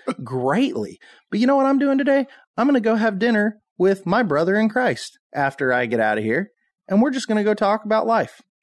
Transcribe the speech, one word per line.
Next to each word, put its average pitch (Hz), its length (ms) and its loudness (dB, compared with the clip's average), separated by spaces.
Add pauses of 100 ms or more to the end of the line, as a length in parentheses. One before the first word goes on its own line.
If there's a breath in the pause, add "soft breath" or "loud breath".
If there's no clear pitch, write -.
(240 loud breath)
greatly. 127 760 -2 (320 loud breath)
But - 80 -2
you 240 80 2
know 277 100 2
what 269 100 2
I'm 277 120 2
doing 277 200 0
today? 277 280 0 (300 loud breath)
I'm 240 100 0
gonna 277 140 4
go 220 160 2
have 214 240 0
dinner 214 400 0 (180)
with 190 280 2
my 170 160 2
brother 170 340 0
in 220 120 2
Christ 214 500 -4 (160)
after 139 380 -2
I 123 140 0
get 117 140 -2
out 107 180 2
of 107 60 -4
here, 135 260 -2 (380)
and 196 120 2
we're 277 100 2
just 254 180 -6
gonna 214 160 -2
go 214 100 2
talk 214 300 -2
about 214 220 0
life. 226 340 -2 (220)